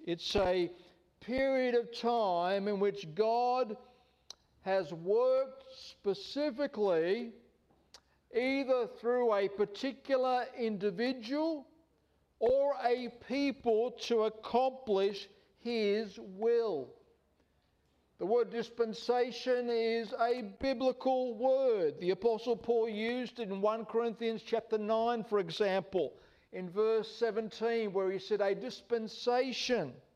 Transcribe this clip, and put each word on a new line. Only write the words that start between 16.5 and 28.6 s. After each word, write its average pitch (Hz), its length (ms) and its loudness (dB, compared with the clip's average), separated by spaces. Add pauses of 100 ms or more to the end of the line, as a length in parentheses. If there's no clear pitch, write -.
The 170 80 -4
word 220 240 0
dispensation 240 1160 -2
is 226 520 0
a 240 220 0 (180)
biblical 254 720 0
word. 240 680 2
The 180 100 0
Apostle 220 460 0
Paul 233 320 2
used 226 520 -4
it 208 100 -6
in 196 100 -4
one 220 240 0
Corinthians 226 580 -2
chapter 220 360 -2
nine, 226 460 0
for 208 140 0
example, 185 760 0 (380)
in 185 180 -8
verse 214 440 2
seventeen, 226 760 -2
where 190 180 0
he 190 80 -2
said, 202 220 -2
"A 202 140 2
dispensation 233 1400 -2 (240)